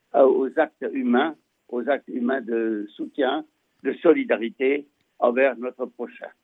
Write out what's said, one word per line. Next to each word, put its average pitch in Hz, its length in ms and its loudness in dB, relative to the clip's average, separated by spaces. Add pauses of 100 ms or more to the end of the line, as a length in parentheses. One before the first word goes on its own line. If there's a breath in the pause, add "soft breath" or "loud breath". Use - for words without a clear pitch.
(160)
euh, 139 100 6
aux 131 240 2 (100)
actes - 340 -4
humains, 123 420 0 (340)
aux 120 180 -6
actes 139 200 -2
humains 127 340 -4
de 113 540 -4
soutien, - 500 -4 (380)
de 131 180 -2
solidarité 135 840 2 (320)
envers 123 380 2
notre 123 280 -8
prochain. 120 420 -12 (160)